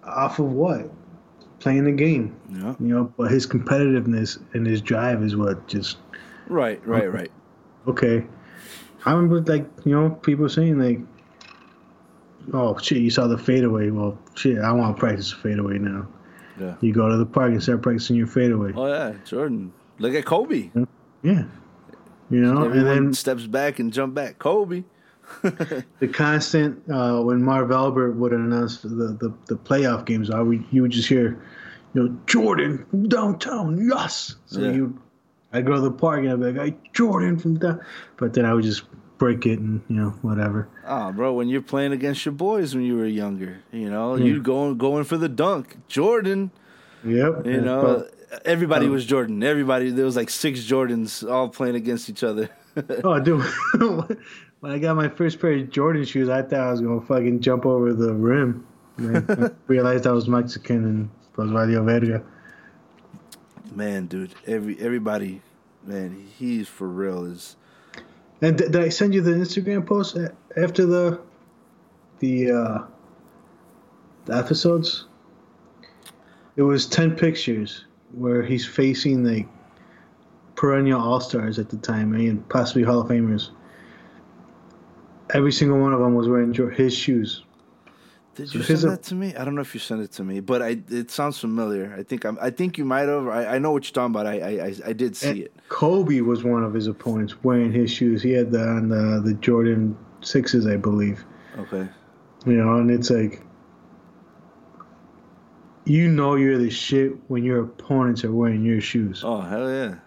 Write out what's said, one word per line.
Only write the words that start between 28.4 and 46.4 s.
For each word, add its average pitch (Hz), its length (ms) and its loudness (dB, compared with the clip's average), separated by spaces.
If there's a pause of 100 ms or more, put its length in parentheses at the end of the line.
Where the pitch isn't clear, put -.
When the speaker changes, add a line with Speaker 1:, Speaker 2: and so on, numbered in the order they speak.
Speaker 1:
the, 110 80 -10
the, 113 420 -4 (140)
the 117 100 -4
playoff 127 480 0
games, 110 280 -2
I 113 100 -2
would, 117 300 0
you 131 100 6
would 123 80 4
just 120 180 0
hear, 117 320 2 (540)
you 135 100 2
know, 120 220 -2
"Jordan 151 640 2
from 202 180 0
downtown, 208 800 0
yes!" - 460 -2 (140)
So - 140 -8
Speaker 2:
Yeah. 127 100 0
Speaker 1:
you, 131 280 -2 (540)
I'd 123 140 0
go 143 80 2
to 135 60 2
the 135 100 2
park 147 300 0
and 135 100 0
I'd 123 80 0
be 123 120 0
like, 127 40 -4 (180)
"Hey, - 40 -14 (160)
Jordan 180 440 2
from 165 220 0
down," 170 200 0 (380)
but 120 160 -2
then 127 100 4
I 113 120 4
would 113 80 4
just 107 180 -2 (380)
break 120 260 2
it 113 140 2
and, 107 280 -2
you 110 100 -2
know, 107 120 0 (140)
whatever. 104 440 -2 (160)
Speaker 2:
Ah, 110 280 -6
bro, 123 220 -2
when 120 140 -2
you're 135 140 0
playing 139 300 -2
against 139 340 -4
your 151 80 -4
boys 175 400 -2
when 127 100 0
you 123 140 0
were 113 80 0
younger, 98 540 -4 (120)
you 107 200 -8
know, 113 240 -4
Speaker 1:
Yeah. 127 100 2
Speaker 2:
you 147 160 4
going, 131 380 0
going 143 240 0
for 165 140 -2
the 160 120 0
dunk. 147 480 -2 (100)
Jordan. 196 600 0 (540)